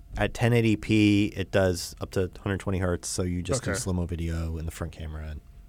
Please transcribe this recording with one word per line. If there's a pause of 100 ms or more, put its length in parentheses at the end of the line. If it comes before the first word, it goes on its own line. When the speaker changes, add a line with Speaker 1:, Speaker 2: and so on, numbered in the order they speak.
(160)
Speaker 1:
at
ten
eighty
P,
it
does
up
to (140)
hundred
twenty
hertz.
So
you
just
do
Speaker 2:
Okay.
Speaker 1:
slow-mo
video
in
the
front
camera.
And (280)